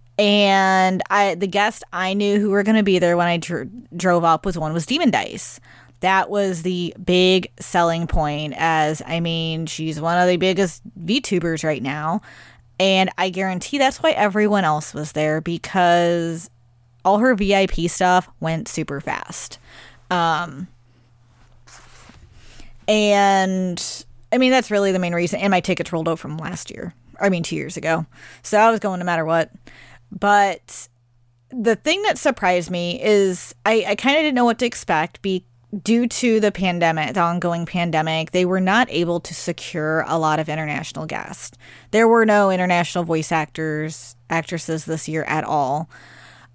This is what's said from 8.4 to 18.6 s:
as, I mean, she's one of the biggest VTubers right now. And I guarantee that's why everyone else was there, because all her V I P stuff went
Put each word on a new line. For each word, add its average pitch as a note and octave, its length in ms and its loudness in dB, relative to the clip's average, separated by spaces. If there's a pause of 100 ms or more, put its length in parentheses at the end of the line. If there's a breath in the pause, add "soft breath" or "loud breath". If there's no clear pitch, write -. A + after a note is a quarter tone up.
as, D#3 520 0
I E3+ 120 -4
mean, E3 460 -2
she's D#3 340 -6
one E3+ 200 0
of F3+ 80 6
the F3+ 100 4
biggest F#3 460 0 (200)
VTubers E3+ 600 -2
right D3+ 180 -2
now. D3+ 400 -4 (580 loud breath)
And F#3+ 380 4
I F#3 140 0
guarantee F#3+ 480 -4
that's C4+ 240 0
why D#4+ 80 4
everyone G#3 520 2
else D#3 300 -2
was D3+ 200 -8
there, D#3 280 0
because E3+ 1080 0 (520)
all G3 140 4
her B3+ 160 4
V G3 220 2
I G3 100 4
P E3+ 220 0
stuff F3+ 420 2 (100)
went D#3+ 280 -4